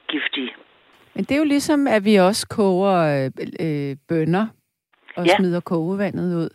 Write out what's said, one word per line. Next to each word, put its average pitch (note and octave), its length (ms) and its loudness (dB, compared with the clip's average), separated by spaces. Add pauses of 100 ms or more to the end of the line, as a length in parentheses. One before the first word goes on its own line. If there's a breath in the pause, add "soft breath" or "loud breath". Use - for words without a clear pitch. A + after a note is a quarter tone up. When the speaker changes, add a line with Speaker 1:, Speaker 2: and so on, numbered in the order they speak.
Speaker 1:
giftige. C3+ 440 -6 (640)
Speaker 2:
Men G3 80 -4
det - 80 -6
er C4+ 60 0
jo D#4 60 2
ligesom, C#4+ 440 2
at G#3+ 180 2
vi G#3+ 100 6
også F#3+ 320 4
koger, F3+ 800 2
øh, C3 60 -4 (340)
øh, C#3+ 300 -4 (140)
bønner E3 380 0 (680)
og F3 100 -2
Speaker 1:
Ja. F3 120 6
Speaker 2:
smider F3+ 220 0
kogevandet F3 760 -4
ud. E3 200 -2